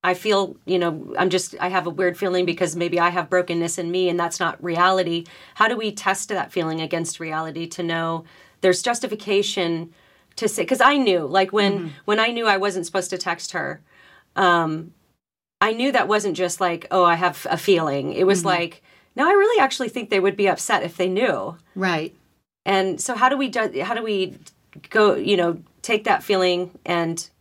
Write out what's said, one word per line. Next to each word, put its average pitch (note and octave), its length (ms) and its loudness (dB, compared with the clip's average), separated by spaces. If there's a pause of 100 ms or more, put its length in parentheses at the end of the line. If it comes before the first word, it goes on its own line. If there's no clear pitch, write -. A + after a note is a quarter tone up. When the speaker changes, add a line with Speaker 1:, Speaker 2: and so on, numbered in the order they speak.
Speaker 1:
I F#3 120 2
feel, G3 420 0 (100)
you F#3+ 120 0
know, E3 400 -4
I'm F3+ 120 2
just, F3+ 300 -2
I F3 80 -2
have F#3 180 -2
a F3 40 -4
weird F3 260 0
feeling F#3 300 0
because E3+ 300 -2
maybe F3 240 -2
I F3 100 2
have E3+ 200 -4
brokenness E3+ 480 0
in E3+ 120 -6
me F3+ 180 0
and F3 100 -2
that's E3+ 220 -4
not E3+ 220 -4
reality. F3 640 0 (320)
How G#3+ 120 4
do A#3+ 80 -2
we G#3+ 160 -4
test G3 360 -4
that F#3+ 240 -4
feeling D#3+ 280 -2
against E3 400 -4
reality D#3+ 480 -6
to E3+ 140 -10
know E3 420 -4 (380)
there's F#3 200 4
justification G3+ 1120 -2 (440)
to A3 120 -2
say, - 160 -2
'cause C4 160 -2
I C#4+ 160 6
knew, F#3+ 280 2
like, F#3+ 280 0
when, G3+ 260 2
Speaker 2:
Mm-hmm. E3+ 100 -6 (160)
Speaker 1:
when G#3+ 160 2
I A3+ 80 2
knew A#3 180 -2
I G3+ 100 4
wasn't F#3+ 300 -2
supposed F#3 240 -4
to F3+ 80 -6
text - 340 -6
her, D3+ 280 -6 (540)
um, E3 580 2 (680)
I A3 120 2
knew B3 200 0
that A#3+ 140 2
wasn't G3+ 300 0
just F3+ 240 -2
like, E3+ 300 -2
"Oh, F3+ 140 4
I E3+ 100 6
have E3+ 340 -2
a E3 80 0
feeling." D3+ 560 2
It F#3 140 2
was G3 140 4
Speaker 2:
Mm-hmm. E3+ 80 -2
Speaker 1:
like, E3+ 340 -2 (340)
"No, C#4 100 2
I F#4 60 4
really G#4 300 4
actually - 260 0
think A#3 220 -6
they G3 100 4
would G3 160 2
be G3 120 2
upset F#3 340 0
if E3+ 160 -8
they F#3 100 0
knew." F#3 480 -2 (180)
Speaker 2:
Right. F3 400 -2 (520)
Speaker 1:
And F#3+ 340 0
so B3 140 -4
how B3 160 4
do C#4 80 -2
we C4+ 100 -2
do, G#3+ 340 -4
how G#3 120 0
do A3+ 80 0
we G3+ 340 -4 (540)
go, G#3 240 6
you F#3+ 240 0
know, E3+ 240 0 (180)
take G#3+ 240 -2
that G#3 180 2
feeling F3+ 600 0
and E3+ 420 -4 (140)